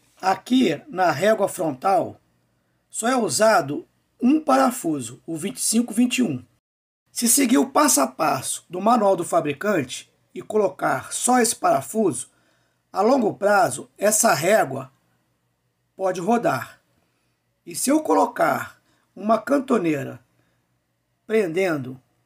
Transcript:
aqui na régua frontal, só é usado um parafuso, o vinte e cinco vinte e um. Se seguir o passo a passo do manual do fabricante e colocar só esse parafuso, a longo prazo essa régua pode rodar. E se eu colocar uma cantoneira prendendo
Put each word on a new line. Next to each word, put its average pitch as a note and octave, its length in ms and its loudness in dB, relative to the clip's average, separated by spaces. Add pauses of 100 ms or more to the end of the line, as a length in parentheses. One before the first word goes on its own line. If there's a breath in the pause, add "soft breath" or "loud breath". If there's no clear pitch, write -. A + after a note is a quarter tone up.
(200)
aqui F#3+ 680 0
na F3 240 0
régua G3+ 340 0
frontal, D3+ 720 -2 (720)
só - 160 -6
é B3+ 100 0
usado F3+ 680 0 (340)
um C#4+ 200 4
parafuso, E3 840 0
o E3 120 -10
vinte D#3+ 220 -8
e - 40 -8
cinco A#3+ 320 0
vinte B3 240 2
e B3+ 60 2
um. C#3+ 200 -4 (680)
Se A#3+ 160 -2
seguir C4+ 300 4
o C4 120 0
passo D4 300 4
a A#3+ 80 2
passo - 600 -4
do F3 120 -10
manual G#3 340 4
do E3+ 100 -2
fabricante D#3+ 880 -2 (220)
e F3+ 80 -12
colocar D#3+ 680 -2
só B3 260 0
esse A#3 160 2
parafuso, E3+ 760 -2 (640)
a F#3 80 -2
longo A3 340 2
prazo G3 640 0
essa G#3 380 2
régua C#3+ 560 0 (1040)
pode F#3 240 -2
rodar. E3+ 600 -2 (840)
E E3+ 80 -16
se - 160 -4
eu D4+ 120 4
colocar D#3+ 840 -2 (320)
uma G#3+ 240 0
cantoneira E3+ 800 -2 (1080)
prendendo E3 800 -2 (240)